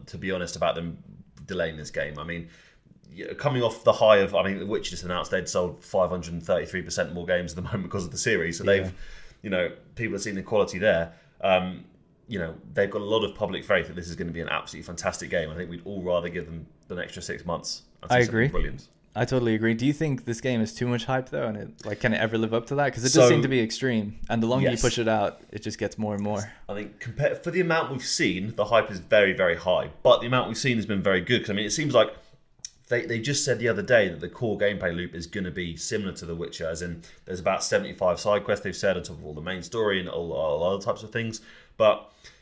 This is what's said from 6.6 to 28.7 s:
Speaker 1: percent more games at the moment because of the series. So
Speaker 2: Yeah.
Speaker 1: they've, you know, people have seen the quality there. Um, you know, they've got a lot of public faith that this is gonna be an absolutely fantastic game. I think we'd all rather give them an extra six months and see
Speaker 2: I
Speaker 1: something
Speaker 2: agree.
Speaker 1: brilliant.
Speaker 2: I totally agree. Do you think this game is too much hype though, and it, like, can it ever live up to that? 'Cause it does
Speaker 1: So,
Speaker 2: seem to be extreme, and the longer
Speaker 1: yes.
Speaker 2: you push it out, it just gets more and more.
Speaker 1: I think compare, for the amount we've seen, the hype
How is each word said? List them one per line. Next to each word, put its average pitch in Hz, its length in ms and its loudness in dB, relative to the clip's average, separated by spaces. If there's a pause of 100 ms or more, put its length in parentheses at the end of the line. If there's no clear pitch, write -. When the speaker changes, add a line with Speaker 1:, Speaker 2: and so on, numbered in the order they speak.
Speaker 1:
percent 87 300 -2
more 87 120 -8
games 87 280 0
at - 20 -10
the 90 80 -8
moment 95 200 -4
because 90 220 -4
of 76 60 -8
the - 60 -8
series. 85 420 0
So 98 60 -8
Speaker 2:
Yeah. 98 180 4
Speaker 1:
they've, 92 100 -6 (480)
you 107 80 -10
know, 90 220 0 (240)
people 110 180 -4
have 98 80 -4
seen 101 140 -6
the 92 80 -6
quality 92 340 2
there. 87 360 2 (280)
Um, 92 440 2 (420)
you 107 100 -6
know, 82 160 -4 (200)
they've 98 180 2
got 104 100 -4
a 101 40 -6
lot 107 180 2
of 98 100 -4
public 95 320 -4
faith 90 220 2
that 80 80 -12
this 87 120 -8
is 82 80 -8
gonna 85 160 -6
be 82 100 -6
an - 80 -4
absolutely 78 360 -6
fantastic 87 460 -6
game. 80 180 0
I 78 60 -10
think 87 160 -8
we'd 85 140 -12
all 98 180 -8
rather 87 260 0
give 85 160 -6
them 80 220 -12 (220)
an 90 100 -8
extra - 240 -10
six - 200 -8
months 85 400 -6 (200)
and - 80 -2
see 123 60 6
Speaker 2:
I - 20 6
Speaker 1:
something 113 160 2
Speaker 2:
agree. 117 140 4
Speaker 1:
brilliant. - 380 -2 (280)
Speaker 2:
I 113 100 0
totally 120 300 2
agree. 113 180 4
Do 120 140 0
you 147 40 4
think 147 340 -2
this 117 140 -4
game 123 220 0
is 107 100 0
too 123 160 -2
much 120 180 -2
hype 131 240 -2
though, 139 180 -2
and 104 100 -4
it, 107 280 -12
like, 104 140 -6
can 117 140 2
it - 80 2
ever 113 160 0
live 110 160 0
up 117 140 0
to 139 80 -4
that? 143 180 0
'Cause 117 100 -6
it 131 40 4
does 123 60 2
Speaker 1:
So, 123 140 10
Speaker 2:
seem 120 140 6
to 127 60 2
be 131 120 2
extreme, 113 600 0 (100)
and 113 120 2
the 113 60 2
longer 127 220 4
Speaker 1:
yes. 113 100 0
Speaker 2:
you 123 80 4
push 120 120 0
it 113 80 2
out, 104 340 2 (100)
it 101 120 -10
just 104 160 -8
gets - 180 -4
more 107 160 -2
and 101 100 -4
more. 104 300 -4 (160)
Speaker 1:
I 101 60 -6
think 104 240 -10
compare, 131 340 -2
for 170 160 -6
the 170 100 0
amount 160 320 2
we've 131 140 -6
seen, 104 500 0
the 104 100 2
hype 110 260 4